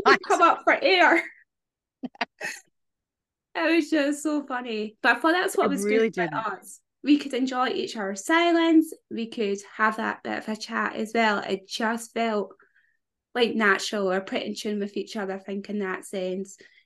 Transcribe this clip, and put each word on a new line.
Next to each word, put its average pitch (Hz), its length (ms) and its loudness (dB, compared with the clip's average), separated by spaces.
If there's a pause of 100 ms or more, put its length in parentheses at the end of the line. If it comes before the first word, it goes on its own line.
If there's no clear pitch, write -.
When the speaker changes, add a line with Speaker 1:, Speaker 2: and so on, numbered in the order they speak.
Speaker 1:
even - 0 -
Speaker 2:
not. 262 220 8
Speaker 1:
come 359 140 4
up 330 220 4
for 302 180 2
air. 339 420 4
<laughs> - 100 -16 (2250)
It 330 200 2
was 294 140 2
just 294 340 0
so 294 220 -2
funny. 233 560 -6
But 247 160 4
I - 20 -10
thought 320 140 4
that's 370 240 -2
what 359 80 4
Speaker 2:
It 214 40 0
Speaker 1:
was 196 160 -2
Speaker 2:
really - 0 -
Speaker 1:
good 214 140 2 (120)
about - 0 -
Speaker 2:
didn't. 196 480 -4
Speaker 1:
us. - 200 -20 (240)
We 294 140 6
could 285 160 -6
enjoy 254 360 0
each - 280 -6
other's 202 280 -6
silence. 330 680 4 (180)
We 226 180 -6
could 202 280 -2 (180)
have 220 220 0
that 214 260 -4
bit 214 160 -6
of - 100 -8
a 220 60 -4
chat 220 400 -6
as 220 180 -6
well. 220 260 2
It 196 280 -6
just 226 460 -6
felt, 226 400 -2 (840)
like, 233 200 2
natural 202 560 2
or 190 100 0
put 214 220 -6
in 214 120 -8
tune 208 240 -6
with 202 180 -6
each 196 200 -8
other, 190 160 -6
I 196 60 -10
think, 196 300 -10
in 208 100 -4
that 185 260 -6
sense. 190 520 -8 (280)